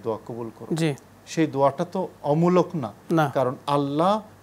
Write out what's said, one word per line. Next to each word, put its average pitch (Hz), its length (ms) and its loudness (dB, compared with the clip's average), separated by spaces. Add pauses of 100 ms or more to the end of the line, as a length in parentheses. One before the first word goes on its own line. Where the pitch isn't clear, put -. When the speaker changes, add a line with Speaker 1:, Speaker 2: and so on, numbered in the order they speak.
Speaker 1:
দোয়া 107 160 -4 (100)
কবুল 117 300 -10
করো।" - 180 -6
Speaker 2:
জি। 156 180 0 (320)
Speaker 1:
সেই 160 200 0
দোয়াটা 139 460 2
তো 185 160 -4 (140)
অমূলক 170 520 4
না। 120 180 -6 (180)
Speaker 2:
না। 160 240 2
Speaker 1:
কারণ 127 200 2 (120)
আল্লাহ 147 560 0 (200)